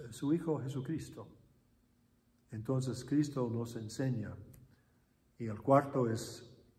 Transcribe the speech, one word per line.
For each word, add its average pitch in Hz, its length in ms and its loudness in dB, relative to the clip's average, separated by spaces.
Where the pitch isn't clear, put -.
su 147 220 0
Hijo 165 240 0
Jesucristo. 131 680 -6
Entonces 123 520 0
Cristo 143 480 2
nos 117 260 -4
enseña. 110 600 -2
Y 117 80 -4
el 107 160 -4
cuarto 135 480 6
es - 400 -4